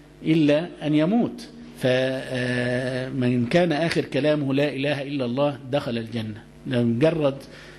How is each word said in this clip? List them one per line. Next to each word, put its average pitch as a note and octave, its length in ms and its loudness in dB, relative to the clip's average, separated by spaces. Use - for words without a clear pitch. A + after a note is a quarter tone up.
إلا D#3 420 4
أن D3+ 120 0
يموت. E3+ 540 0
فمن B2+ 1700 0
كان F3 260 4
آخر D3+ 340 0
كلامه C#3+ 480 0
"لا C#3+ 220 2
إله C#3+ 260 -2
إلا C#3 240 -4
الله" C#3+ 340 0
دخل C#3 260 -2
الجنة، A2 460 -6
لمجرد C3 680 2